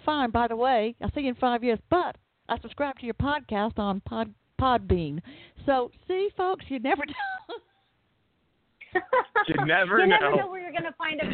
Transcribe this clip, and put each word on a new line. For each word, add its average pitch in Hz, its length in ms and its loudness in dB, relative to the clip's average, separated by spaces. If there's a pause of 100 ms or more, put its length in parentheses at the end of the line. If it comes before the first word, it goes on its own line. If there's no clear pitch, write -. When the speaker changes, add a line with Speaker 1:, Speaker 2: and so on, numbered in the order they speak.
Speaker 1:
fine, 285 240 0
by 233 180 2
the 226 80 -6
way. 233 460 2
I'll - 100 -4
see 294 120 -4
you 269 40 -2
in 247 80 -2
five 240 260 0
years, 233 180 0 (100)
but 339 260 2 (320)
I 233 120 -2
subscribe 277 400 -6
to 247 60 -12
your 226 100 -6
podcast 233 640 -2
on 202 220 -2
Pod-, 226 340 -6 (280)
Podbean." 185 580 0 (460)
So, 262 260 2 (160)
see, 381 300 -2
folks, 370 320 -2
you 269 100 -6
never 269 260 -2
<laughs> - 1900 -14
know. 359 60 0 (480)
Speaker 2:
You - 160 0
never 180 340 4
Speaker 3:
You 381 80 6
Speaker 2:
know. 403 140 8
Speaker 3:
never - 160 4
know 392 120 0
where 370 120 -10
you're 349 100 -10
gonna 330 260 -6
find 311 220 -4
a - 140 -2